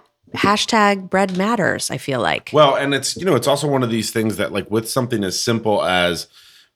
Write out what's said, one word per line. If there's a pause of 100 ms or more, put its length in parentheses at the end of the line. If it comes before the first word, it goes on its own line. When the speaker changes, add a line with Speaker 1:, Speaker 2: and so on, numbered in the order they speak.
(340)
Speaker 1:
hashtag
bread
matters,
I
feel
like.
Speaker 2:
Well,
and
it's,
you
know,
it's
also
one
of
these
things
that,
like,
with
something
as
simple
as (500)